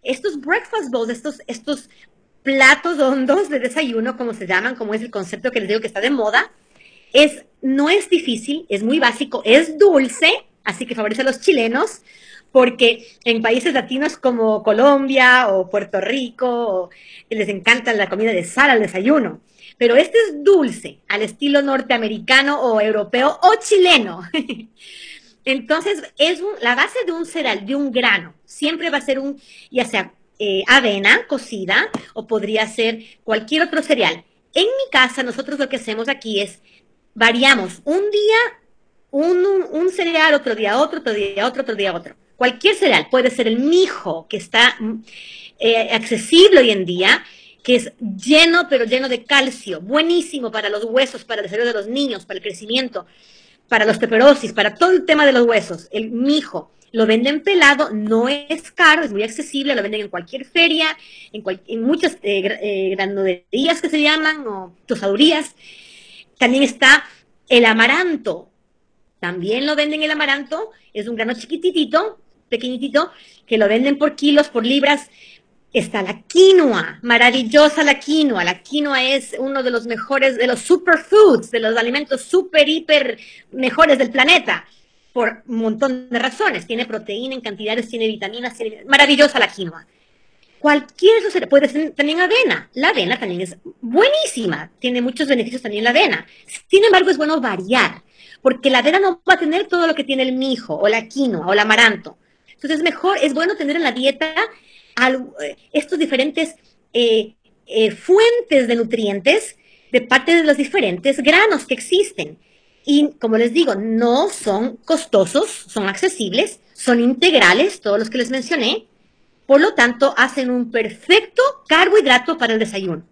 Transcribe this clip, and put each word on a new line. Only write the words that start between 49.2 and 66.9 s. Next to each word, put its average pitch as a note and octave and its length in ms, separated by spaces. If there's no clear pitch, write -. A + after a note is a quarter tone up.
calcio, C4 560
buenísimo D4+ 720
para G#3+ 180
los G#3 160
huesos, B3+ 400
para G#3+ 160
el G3 60
desarrollo A3+ 260
de G#3+ 60
los G3+ 80
niños, B3 380
para F#3+ 120
el F#3 60
crecimiento, A3 600
para A3 160
la A3 80
osteoporosis, A3+ 600
para G#3 220
todo F4+ 160
el F4+ 140
tema D4+ 200
de C#4 80
los A#3+ 120
huesos, G3+ 460
el A3 200
mijo. C4+ 600
Lo A3+ 140
venden B3 380
pelado, D4+ 480
no A3 380
es C#4+ 420
caro, D#4 320
es A3+ 80
muy G3+ 120
accesible, C#4 520
lo A3 80
venden G#3+ 180
en G3+ 80
cualquier G3 360
feria, D#4+ 520
en G#3+ 80
cual-, F#3+ 260
en A3+ 160
muchas, E4 400
eh, G3+ 180
gra-, G3+ 200
eh, F#3+ 340
granolerías G3 840
que E4+ 80
se D4+ 120
llaman, D#4 460
o F#3+ 280
tostadurías. B3 720
También C4 260
está C#4 400